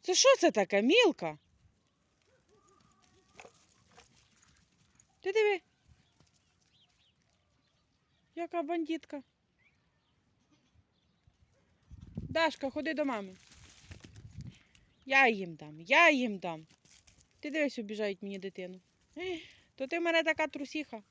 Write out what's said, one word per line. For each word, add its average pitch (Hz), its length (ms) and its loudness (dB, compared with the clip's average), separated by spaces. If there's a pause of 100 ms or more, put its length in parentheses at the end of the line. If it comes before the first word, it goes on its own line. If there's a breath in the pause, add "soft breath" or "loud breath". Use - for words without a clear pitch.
це 370 140 -2
що 508 240 6
це 339 120 4
таке, 202 320 0
Мілка? 277 560 2 (3750)
Ти 381 120 -6
диви. 415 280 4 (2750)
Яка 339 280 -6
бандитка. 311 600 -6 (3000)
Дашка, 311 540 -2
ходи 302 240 -4
до 294 100 -2
мами. 202 320 -6 (1700 loud breath)
Я 269 220 6
їм 190 260 -2
дам, 151 260 -18
я 285 300 6
їм 247 280 0
дам. 165 280 -10 (720)
Ти 302 100 -10
дивись, 285 280 -2
обіжають 208 440 -6
мені 196 160 -10
дитину. 185 420 -12 (360)
Е, 349 240 -8 (340 loud breath)
то 262 120 -8
ти 339 120 -4
в 339 40 -2
мене 330 200 2
така 311 240 -2
трусіха. 285 640 -10